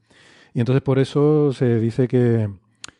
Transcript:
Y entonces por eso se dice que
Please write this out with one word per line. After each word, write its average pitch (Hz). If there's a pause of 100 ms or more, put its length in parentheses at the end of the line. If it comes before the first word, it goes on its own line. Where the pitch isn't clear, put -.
(540)
Y 127
entonces 131
por 135
eso 147
se 120
dice 113
que 117 (500)